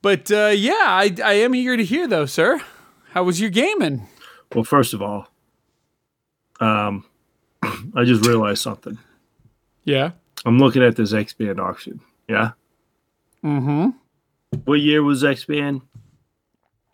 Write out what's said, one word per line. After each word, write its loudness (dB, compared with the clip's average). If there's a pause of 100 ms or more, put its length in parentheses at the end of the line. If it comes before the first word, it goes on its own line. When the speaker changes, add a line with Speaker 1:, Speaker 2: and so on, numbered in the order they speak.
Speaker 1:
But, 0
uh, 2
yeah, 2 (140)
I, 2
I 2
am 2
eager -2
to 0
hear, -2
though, 0
sir. 0 (520)
How -2
was 0
your -2
gaming? -2 (480)
Speaker 2:
Well, 0
first 0
of -8
all, -8 (1300)
um, -2 (280)
<clears throat> -18
I -4
just 4
realized 0
something. -12 (840)
Speaker 1:
Yeah? -2 (300)
Speaker 2:
I'm 4
looking 6
at 4
this -2
X-Band -4
auction, -10 (280)
yeah? -2 (880)
Speaker 1:
Mm-hmm. 0 (760)
Speaker 2:
What 4
year 2
was 2
X-Band? -2 (1120)